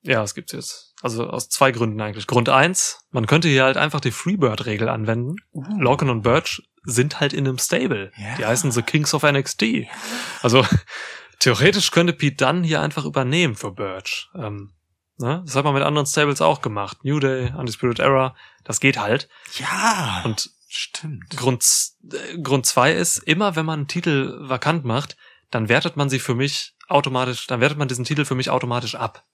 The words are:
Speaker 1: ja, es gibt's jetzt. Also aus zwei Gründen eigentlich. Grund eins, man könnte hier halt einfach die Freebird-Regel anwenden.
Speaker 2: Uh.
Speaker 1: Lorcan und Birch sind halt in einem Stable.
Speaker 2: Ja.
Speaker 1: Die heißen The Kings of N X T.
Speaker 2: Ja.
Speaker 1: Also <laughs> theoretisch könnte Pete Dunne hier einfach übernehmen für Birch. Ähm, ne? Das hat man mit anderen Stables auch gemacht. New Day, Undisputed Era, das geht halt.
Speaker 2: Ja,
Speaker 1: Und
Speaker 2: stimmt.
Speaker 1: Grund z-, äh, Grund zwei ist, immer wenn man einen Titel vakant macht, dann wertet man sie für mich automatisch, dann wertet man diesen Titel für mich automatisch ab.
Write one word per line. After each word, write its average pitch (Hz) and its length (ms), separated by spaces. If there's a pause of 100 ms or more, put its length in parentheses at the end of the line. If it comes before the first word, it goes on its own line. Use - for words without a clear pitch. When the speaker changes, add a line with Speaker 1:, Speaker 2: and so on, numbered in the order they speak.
Speaker 1:
ja, 120 200
es 101 120
gibt's - 180
jetzt. - 500
Also 117 260
aus - 200
zwei 135 240
Gründen 113 280
eigentlich. 107 260
Grund 120 220
eins, 147 520 (100)
man 113 160
könnte 165 220
hier 135 160
halt 135 120
einfach 151 240
die 123 100
Freebird-Regel 117 800
anwenden. 120 480 (160)
Speaker 2:
Uh. 139 120 (140)
Speaker 1:
Lorcan 139 320
und 113 120
Birch 120 400 (200)
sind 127 380
halt 143 120
in 139 140
einem 131 120
Stable. 117 580
Speaker 2:
Ja. 107 200
Speaker 1:
Die - 100
heißen 123 240
The 117 120
Kings 151 320
of 147 80
N 143 140
X 139 200
T. 226 280
Speaker 2:
Ja. - 40 (540)
Speaker 1:
Also 127 240 (360)
<laughs> - 380
theoretisch 151 500
könnte 170 220
Pete 143 240
Dunne 165 300
hier 156 160
einfach 151 240
übernehmen 143 480
für 101 180
Birch. 95 600
Ähm, 104 380 (460)
ne? 147 280
Das 135 100
hat 143 80
man 143 100
mit 139 80
anderen 147 240
Stables 147 360
auch 156 200
gemacht. 104 400
New 143 160
Day, 131 380
Undisputed 123 420
Era, 131 360 (300)
das - 160
geht 135 180
halt. 107 300 (300)
Speaker 2:
Ja, 175 680
Speaker 1:
Und - 260 (180)
Speaker 2:
stimmt. - 680
Speaker 1:
Grund 123 260
z-, - 320 (180)
äh, - 300
Grund 131 240
zwei 135 260
ist, 175 260
immer 180 380
wenn 160 80
man 156 160
einen 143 80
Titel 151 500 (100)
vakant 143 360
macht, 123 320 (340)
dann 113 180
wertet 151 280
man 143 140
sie 131 80
für - 160
mich 139 400 (140)
automatisch, 127 580
dann 120 140
wertet 143 180
man 143 100
diesen 123 160
Titel 147 200
für 135 100
mich 127 160
automatisch 120 460
ab. - 380